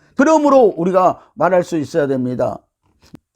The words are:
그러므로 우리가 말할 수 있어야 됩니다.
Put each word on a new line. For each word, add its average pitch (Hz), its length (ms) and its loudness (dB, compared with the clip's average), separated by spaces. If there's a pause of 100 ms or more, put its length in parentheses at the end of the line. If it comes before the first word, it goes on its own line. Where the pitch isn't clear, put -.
(160)
그러므로 277 640 2
우리가 180 580 -2
말할 175 280 0
수 170 140 -6
있어야 147 280 -4
됩니다. 127 540 -4 (760)